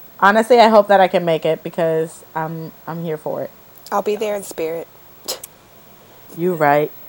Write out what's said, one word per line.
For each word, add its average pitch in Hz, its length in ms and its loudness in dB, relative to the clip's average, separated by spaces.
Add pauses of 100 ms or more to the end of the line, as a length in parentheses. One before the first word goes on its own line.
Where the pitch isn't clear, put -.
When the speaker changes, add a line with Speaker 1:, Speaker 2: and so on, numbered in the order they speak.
(200)
Speaker 1:
Honestly, 226 400 4
I 220 80 8
hope 214 200 6
that 196 120 6
I 185 80 4
can 180 160 -2
make 165 220 -2
it 160 160 -2
because 165 600 -4 (120)
I'm, 160 360 -8 (160)
I'm 165 160 -10
here 160 140 -6
for 139 260 -8
it. - 80 -10 (400)
Speaker 2:
I'll 202 120 -2
be 208 140 -4
there 208 200 -6
in 202 60 -10
spirit. 165 440 -8 (1500)
Speaker 1:
You 175 180 -2
right. 151 360 2 (180)